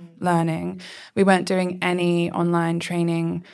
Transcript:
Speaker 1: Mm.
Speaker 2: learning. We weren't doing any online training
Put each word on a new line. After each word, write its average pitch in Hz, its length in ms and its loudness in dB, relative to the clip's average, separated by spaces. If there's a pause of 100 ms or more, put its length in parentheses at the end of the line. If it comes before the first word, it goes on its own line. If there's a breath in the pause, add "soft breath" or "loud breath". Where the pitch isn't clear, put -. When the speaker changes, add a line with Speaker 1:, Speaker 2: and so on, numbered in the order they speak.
(200)
Speaker 1:
Mm. - 60 -4
Speaker 2:
learning. 170 560 0 (340 loud breath)
We 196 80 4
weren't 185 240 4
doing 180 340 -2
any 175 500 2
online 170 480 0
training 170 760 -2